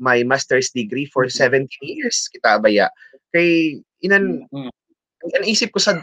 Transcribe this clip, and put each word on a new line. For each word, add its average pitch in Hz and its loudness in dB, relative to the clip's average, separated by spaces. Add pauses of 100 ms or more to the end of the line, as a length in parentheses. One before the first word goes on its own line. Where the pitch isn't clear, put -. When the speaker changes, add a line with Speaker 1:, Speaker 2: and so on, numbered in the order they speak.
Speaker 1:
my 123 2
master's 131 0
degree 127 -6
for 131 -2
Speaker 2:
Mm-hmm. 127 -2
Speaker 1:
seventeen 135 -2 (140)
years. 247 -4
Kita 107 2
ba 107 4
ya? 101 4 (480)
Kay, 165 0 (180)
inan, 196 0
Speaker 2:
Mm-hmm. 135 -12 (460)
Speaker 1:
ang, 170 -12 (120)
ang 190 -4
isip 220 0
ko 196 0
sa 190 0